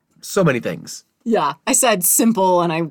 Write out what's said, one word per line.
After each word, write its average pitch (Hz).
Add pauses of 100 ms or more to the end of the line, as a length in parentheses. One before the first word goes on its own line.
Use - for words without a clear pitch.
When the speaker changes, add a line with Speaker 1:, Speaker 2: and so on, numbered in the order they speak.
(200)
Speaker 1:
So -
many 131
things. - (200)
Speaker 2:
Yeah, 165 (120)
I 220
said 214
simple 190
and 170
I 165